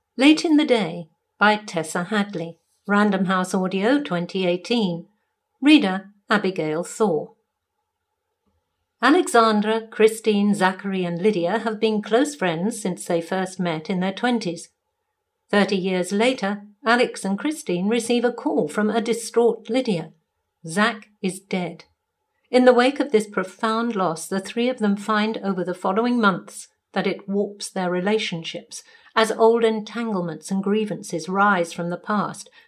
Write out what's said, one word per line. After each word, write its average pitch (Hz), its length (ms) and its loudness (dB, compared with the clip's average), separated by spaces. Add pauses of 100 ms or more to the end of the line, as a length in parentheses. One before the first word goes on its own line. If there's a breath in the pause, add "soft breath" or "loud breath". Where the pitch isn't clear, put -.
(180)
Late 302 260 6
in 311 140 4
the 294 80 4
Day 175 440 -2 (280)
by 214 180 4
Tessa 175 500 -4
Hadley. 190 520 -4 (280)
Random 202 400 2
House 185 280 0
Audio, 196 480 0
twenty 180 440 -4
eighteen. 180 600 -2 (560)
Reader, 214 480 4 (200)
Abigail 175 540 0
Thor. 170 500 -2 (1700)
Alexandra, 226 840 4
Christine, 208 680 2
Zachary, 190 520 0
and 170 160 -4
Lydia 190 380 0
have 214 200 -6
been 214 220 0
close 269 340 0
friends 180 460 -2
since 180 240 -6
they 170 160 0
first 185 380 -6
met 165 300 -4
in 185 120 -2
their 190 120 -2
twenties. 214 560 -4 (800)
Thirty 202 280 2
years 180 340 -2
later, 208 520 0 (220)
Alex 233 380 2
and 196 160 -2
Christine 208 480 -4
receive 233 380 0
a 240 60 2
call 240 360 -2
from 214 220 0
a 220 120 0
distraught 226 680 0
Lydia. 220 420 -2 (560)
Zach 214 420 -2 (120)
is 185 180 -2
dead. 170 460 -6 (640)
In 254 140 6
the 254 80 10
wake 247 260 2
of 269 120 -2
this 208 160 2
profound 220 680 -4
loss, 165 320 -2
the 190 120 -4
three 233 300 -4
of 254 100 -4
them 202 160 2
find 214 480 -2
over 185 200 -2
the 175 100 -4
following 226 460 0
months 190 480 0 (260)
that 196 140 -2
it - 220 -6
warps 202 400 -4
their 180 220 -4
relationships, 180 920 -4 (320 soft breath)
as 226 160 2
old 226 320 4
entanglements 214 840 -4
and 196 140 -2
grievances 196 640 -4
rise 190 420 2
from 170 180 -6
the 175 80 -6
past, - 520 -6 (180 soft breath)